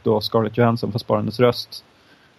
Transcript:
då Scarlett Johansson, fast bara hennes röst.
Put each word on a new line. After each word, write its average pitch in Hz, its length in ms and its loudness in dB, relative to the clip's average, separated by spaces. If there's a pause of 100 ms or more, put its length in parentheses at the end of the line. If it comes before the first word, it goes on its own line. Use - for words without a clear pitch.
då 110 180 2
Scarlett 110 360 -2
Johansson, 117 360 0
fast - 140 -6
bara 107 120 0
hennes 107 220 -4
röst. - 440 0 (540)